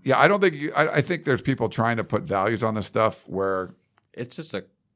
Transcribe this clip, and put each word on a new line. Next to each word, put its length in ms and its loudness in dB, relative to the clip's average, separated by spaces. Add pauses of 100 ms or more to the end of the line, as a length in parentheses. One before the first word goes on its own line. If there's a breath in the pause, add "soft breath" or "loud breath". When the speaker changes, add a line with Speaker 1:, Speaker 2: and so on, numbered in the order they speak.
Speaker 1:
yeah, 160 2
I 80 8
don't 140 2
think 140 2
you, 200 -6
I, 200 2
I 60 4
think 240 -6
there's 160 2
people 280 -2
trying 280 0
to 60 -2
put 200 -2
values 400 0
on 100 0
this 140 -4
stuff 400 0
where 480 -2 (400)
Speaker 2:
It's 200 -10
just 180 -8
a, 120 -8 (300)